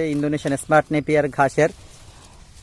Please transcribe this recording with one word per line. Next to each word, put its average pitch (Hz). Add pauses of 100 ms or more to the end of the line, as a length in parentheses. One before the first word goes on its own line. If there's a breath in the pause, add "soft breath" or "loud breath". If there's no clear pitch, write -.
(120)
ইন্দোনেশিয়ান 147
স্মার্ট 156
নেপিয়ার 151
ঘাসের। 143 (920 soft breath)